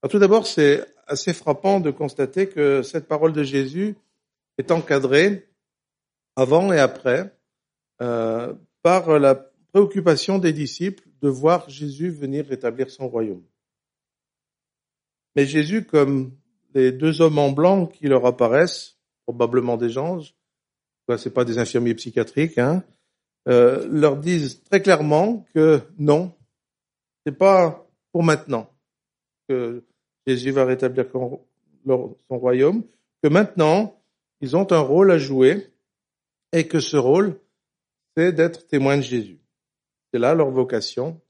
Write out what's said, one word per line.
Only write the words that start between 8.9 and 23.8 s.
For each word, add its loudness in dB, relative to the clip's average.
la 4
préoccupation 0
des 0
disciples -8
de 0
voir 0
Jésus -10
venir -8
rétablir -6
son -12
royaume. -6
Mais 2
Jésus, -2
comme 0
les 4
deux -2
hommes 2
en 2
blanc 2
qui -8
leur 2
apparaissent, 0
probablement -2
des -4
anges, -8
quoi, -2
c'est -8
pas -2
des -4
infirmiers -2
psychiatriques, -4
hein, 0
euh, 4